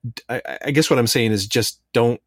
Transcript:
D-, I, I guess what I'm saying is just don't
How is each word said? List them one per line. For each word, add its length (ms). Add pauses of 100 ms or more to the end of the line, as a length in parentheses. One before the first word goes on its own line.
D-, 260
I, 140 (240)
I 40
guess 200
what 80
I'm 80
saying 260
is 140
just 340 (120)
don't 340